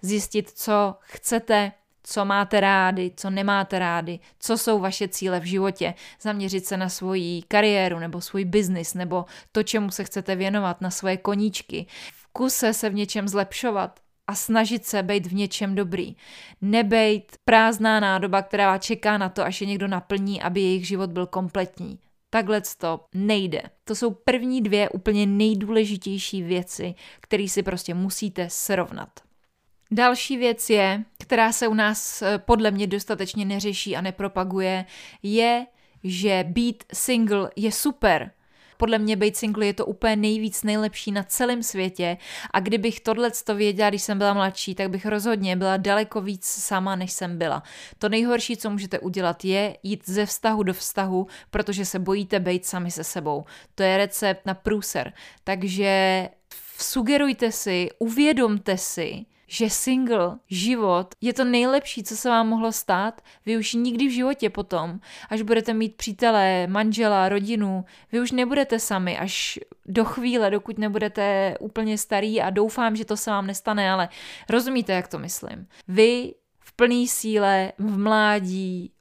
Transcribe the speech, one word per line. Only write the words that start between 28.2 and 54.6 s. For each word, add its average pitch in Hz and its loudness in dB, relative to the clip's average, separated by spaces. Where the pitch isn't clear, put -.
srovnat. - -4
Další 247 2
věc 233 0
je, 202 4
která 226 2
se 233 0
u 214 2
nás, 214 0
eh, 202 2
podle 220 4
mě 202 -2
dostatečně 202 -4
neřeší 196 -4
a 151 -4
nepropaguje, 190 -2
je, 233 2
že 185 2
být 233 -2
single 214 2
je 214 0
super. 190 2
Podle 226 2
mě 214 0
být 214 2
single 214 0
je 202 0
to - -2
úplně 214 0
nejvíc 214 0
nejlepší 214 -2
na 202 -2
celém 240 0
světě 185 -2
a 196 2
kdybych 208 0
tohleto 226 0
věděla, 208 2
když 202 0
jsem 202 -2
byla 202 4
mladší, 190 -2
tak 196 -4
bych 190 -4
rozhodně 208 0
byla 190 2
daleko 202 0
víc 190 -6
sama, 190 -2
než 185 -6
jsem 175 -6
byla. 147 -2
To 214 -2
nejhorší, 233 0
co 220 -6
můžete 196 -4
udělat, 180 -2
je 196 0
jít 196 -6
ze 202 0
vztahu 214 0
do 185 0
vztahu, 190 -2
protože 202 -2
se 185 -4
bojíte 190 0
být 180 -2
sami 175 -6
se 165 -8
sebou. 147 -4
To - -2
je 190 4
recept 196 0
na 190 -2
průser. 196 -4